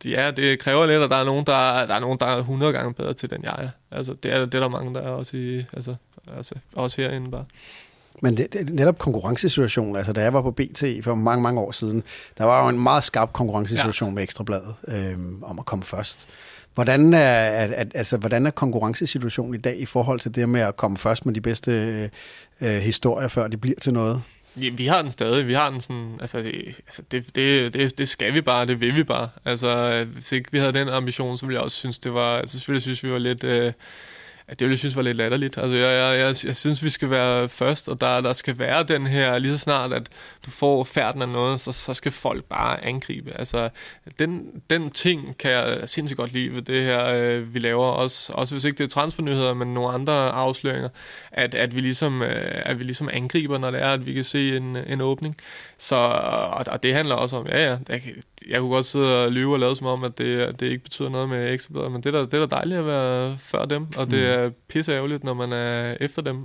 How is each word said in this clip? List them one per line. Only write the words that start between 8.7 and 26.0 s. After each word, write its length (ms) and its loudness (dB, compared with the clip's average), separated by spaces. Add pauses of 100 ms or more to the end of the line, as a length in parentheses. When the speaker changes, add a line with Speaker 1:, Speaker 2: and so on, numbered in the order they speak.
Speaker 2:
netop 280 4
konkurrencesituationen, 960 0
altså, 160 -2
da 100 0
jeg 100 4
var 100 4
på 80 -2
B 100 -2 (140)
T 100 -2 (180)
for 120 0
mange, 280 4
mange 180 2
år 120 -2
siden, 300 -2 (360)
der 60 4
var 180 8
jo 60 6
en 120 2
meget 240 6
skarp 280 2
konkurrencesituation 800 0
Speaker 1:
Ja. 40 -4
Speaker 2:
med 80 -2
Ekstrabladet, 520 -6 (140)
øhm, 540 -6
om 160 -10
at 60 -10
komme 200 -4
først. 440 -8 (460)
Hvordan 400 8
er, 40 8
er, 540 6
er, 120 -2 (100)
altså, 220 0
hvordan 300 2
er 40 2
konkurrencesituationen 1040 -2
i 40 -6
dag 200 -2
i 80 -6
forhold 340 0
til 140 -6
det 140 2
med 120 4
at 160 0
komme 220 0
først 280 0
med 80 2
de 60 -4
bedste, 320 -2
øh, 360 0 (520)
øh, 80 0 (140)
historier, 460 2
før 200 0
de 80 -4
bliver 240 -2
til 120 0
noget? 300 0 (340)
Speaker 1:
Ja, 160 -4
vi 140 -4
har 160 4
den 80 -6
stadig. 360 2
Vi 80 0
har 160 2
den 100 -6
sådan, 280 -8 (120)